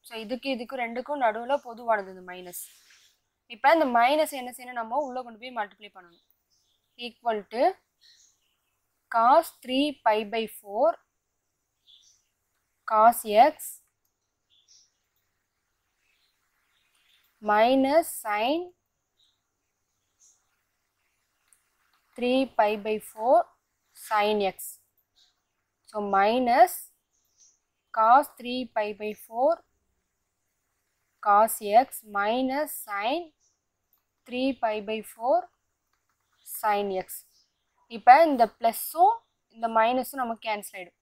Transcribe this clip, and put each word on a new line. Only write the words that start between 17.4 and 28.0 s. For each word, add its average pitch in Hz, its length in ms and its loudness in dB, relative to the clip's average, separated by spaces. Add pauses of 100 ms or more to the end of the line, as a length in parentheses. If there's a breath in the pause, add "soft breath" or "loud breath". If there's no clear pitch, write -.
minus 269 560 4 (160)
sin 226 340 -2 (3500)
three 247 240 0 (180)
pi 214 120 2 (160)
by 214 100 -4 (140)
four 240 280 2 (680)
sin 208 340 0 (140)
x. - 40 -20 (1300)
So 214 60 -12 (200)
minus 240 560 2 (1300)
cos 240 260 6 (160)